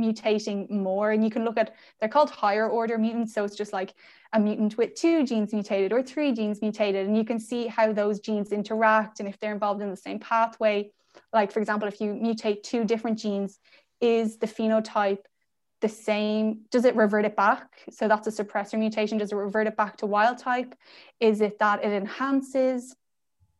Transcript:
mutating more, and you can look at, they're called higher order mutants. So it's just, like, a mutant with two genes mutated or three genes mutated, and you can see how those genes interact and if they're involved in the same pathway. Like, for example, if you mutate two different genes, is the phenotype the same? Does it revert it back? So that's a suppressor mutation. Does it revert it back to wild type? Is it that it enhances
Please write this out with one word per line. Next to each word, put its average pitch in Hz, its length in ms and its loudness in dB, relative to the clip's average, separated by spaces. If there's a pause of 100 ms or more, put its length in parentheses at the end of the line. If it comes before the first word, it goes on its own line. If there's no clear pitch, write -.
mutating 214 680 -2
more, 202 400 0
and 214 120 4
you 220 80 2
can 226 140 -2
look 233 140 -2
at, 220 160 -2 (260)
they're 220 80 -2
called 285 220 4
higher 214 380 0
order 233 280 0
mutants. 226 380 -2
So 208 100 0
it's 202 120 -6
just, 214 180 -6
like, 190 180 -6 (400)
a 220 80 4
mutant 208 380 0
with 226 160 0
two 330 320 4
genes 214 260 -2
mutated 196 400 0
or 254 100 2
three 285 300 -2
genes 214 300 -2
mutated, 208 440 0
and 214 100 2
you 220 80 2
can 226 140 -2
see 240 280 -6
how 220 260 2
those 208 280 0
genes 208 320 -4
interact 214 680 0
and 202 80 -6
if 196 100 -12
they're 214 140 -6
involved 208 300 -2
in 202 80 -4
the 190 60 -8
same 196 220 -10
pathway. 220 720 0 (420)
Like, 208 200 2
for 226 80 0
example, 208 280 -2
if 202 120 -10
you 208 140 -2
mutate 220 480 -2
two 233 220 -2
different 226 340 0
genes, 202 400 -4 (420)
is 226 380 2
the 226 80 -2
phenotype 220 720 0 (640)
the 214 80 0
same? 214 720 -2 (100)
Does 247 160 2
it 214 100 4
revert 214 300 4
it 208 100 -2
back? 214 300 2 (240)
So - 180 -4
that's 214 180 2
a 214 60 -2 (120)
suppressor 202 340 -4
mutation. 220 400 0
Does 208 140 -4
it 208 40 -4
revert 208 300 0
it 220 100 -4
back 208 220 -2
to 220 80 -4
wild 214 320 2
type? 247 360 -4 (460)
Is 220 220 4
it 208 160 0
that 208 260 2
it 208 80 0
enhances 262 1040 -2 (640)